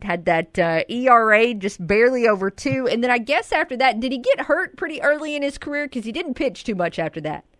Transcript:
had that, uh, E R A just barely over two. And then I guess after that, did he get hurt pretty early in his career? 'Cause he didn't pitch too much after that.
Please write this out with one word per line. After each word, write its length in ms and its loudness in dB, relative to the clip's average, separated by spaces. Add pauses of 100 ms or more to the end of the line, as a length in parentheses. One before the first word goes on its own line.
had 240 -4
that, 340 0
uh, 300 2
E 180 0
R 260 6
A 200 4
just 320 -8
barely 420 4
over 220 2
two. 380 -4
And 160 0
then 80 0
I 60 2
guess 340 -2
after 260 0
that, 220 2
did 120 -2
he 80 -4
get 220 0
hurt 360 -2
pretty 240 -8
early 340 0
in 60 -4
his 160 -4
career? 300 -6
'Cause 160 -8
he 80 -10
didn't 240 -6
pitch 280 -4
too 120 -4
much 240 -4
after 220 -6
that. 220 -8 (160)